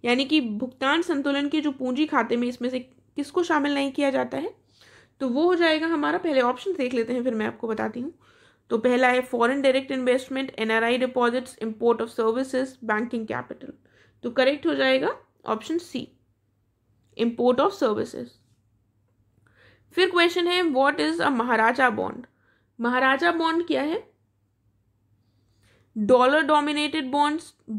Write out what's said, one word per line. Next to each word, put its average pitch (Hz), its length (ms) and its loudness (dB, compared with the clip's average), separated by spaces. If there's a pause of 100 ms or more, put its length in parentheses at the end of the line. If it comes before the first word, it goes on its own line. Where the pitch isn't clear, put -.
यानी 247 200 2
कि 302 160 2
भुगतान 254 640 -2
संतुलन 285 460 0
के 311 120 -2
जो 302 120 0
पूंजी 262 340 -2
खाते 240 300 0
में 240 120 0
इसमें 247 220 -6
से 254 80 -4
किसको - 640 -6
शामिल 285 320 0
नहीं 277 180 -2
किया 277 180 0
जाता 254 280 -2
है? 349 160 -8 (680)
तो 269 80 -2
वो 262 160 2
हो 359 100 4
जाएगा 320 320 2
हमारा, 311 320 0
पहले 320 220 0
ऑप्शन 262 320 0
देख 254 220 -2
लेते 233 180 -2
हैं 247 120 -2
फिर 254 100 0
मैं 220 120 -2
आपको 226 220 -6
बताती 220 320 -4
हूँ। 277 120 -8 (580)
तो 233 80 2
पहला 247 300 4
है 254 140 4
फॉरेन 254 400 0
डायरेक्ट 269 300 2
इन्वेस्टमेंट, 262 680 -2
एनआरआई 226 400 0
डिपॉजिट्स, 247 640 0
import 226 400 0
of 233 80 -8
services, 262 640 -2 (160)
banking 226 380 -4
capital। - 420 -10 (540)
तो 240 60 -6
करेक्ट 269 360 0
हो 302 80 0
जाएगा 269 400 2 (320)
ऑप्शन 240 320 -4
सी, - 280 -10 (1120)
import 240 440 2
of 349 180 2
services। 233 580 -4 (1600)
फिर 359 160 2
क्वेश्चन 349 360 2
है, 359 180 2
what 277 360 2
is 320 200 -2
a - 120 0
महाराजा 240 580 2
बॉन्ड? - 360 -6 (520)
महाराजा 262 540 2
बॉन्ड 330 340 0
क्या 269 160 0
है? 320 200 -2 (1900)
डॉलर 254 500 6
डोमिनेटेड 294 680 0
bonds, 294 320 0 (340)